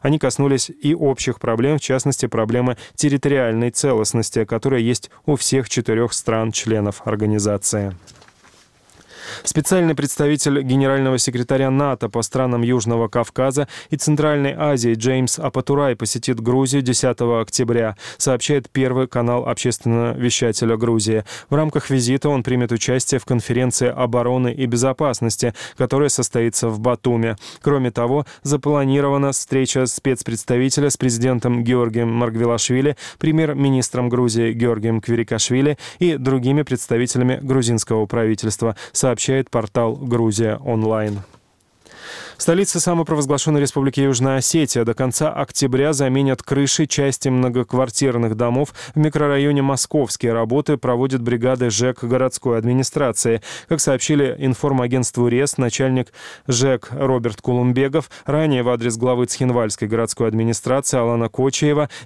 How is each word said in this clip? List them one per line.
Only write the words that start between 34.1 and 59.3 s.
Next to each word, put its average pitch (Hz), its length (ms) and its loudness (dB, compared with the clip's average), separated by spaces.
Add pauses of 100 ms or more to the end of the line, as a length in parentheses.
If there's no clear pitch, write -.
Георгием 113 480 0
Квирикашвили 120 800 0 (220)
и 170 180 2
другими 135 460 2
представителями 127 760 0
грузинского 120 680 0
правительства, 110 680 -2 (160)
сообщает 123 300 0 (300)
портал 113 440 0
"Грузия 113 600 0
онлайн". 110 600 -2 (1160)
В - 40 -10
столице 180 380 2
самопровозглашенной 151 840 0
Республики 135 380 0
Южная 135 380 2
Осетия 131 460 0
до 113 120 0
конца 135 360 0
октября 139 600 0
заменят 135 480 2
крыши 139 460 0
части 139 420 0
многоквартирных 123 1080 0
домов 120 380 0 (220)
в - 20 4
микрорайоне 147 640 2
Московский. 135 720 0
Работы 120 460 0
проводит 127 440 0
бригада 120 480 0
жэк 120 340 -2
городской 127 540 0
администрации. 120 840 0 (260)
Как 160 100 0
сообщили 143 600 0
информагентству 127 880 0
рес, 131 320 0
начальник 127 540 0 (340)
жэк 127 420 0
Роберт 127 520 0
Кулумбегов, 127 680 0 (160)
ранее 147 380 0
в 120 60 2
адрес 120 280 -2
главы 123 300 0
Цхинвальской 120 600 -2